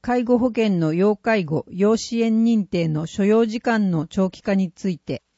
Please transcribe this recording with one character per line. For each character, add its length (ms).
介 220
護 160
保 100
険 300
の 160
要 220
介 280
護、 240
要 280
支 240
援 240
認 220
定 200
の 200
所 180
要 200
時 160
間 300
の 160
長 240
期 100
化 140
に 160
つ 180
い 100
て。 260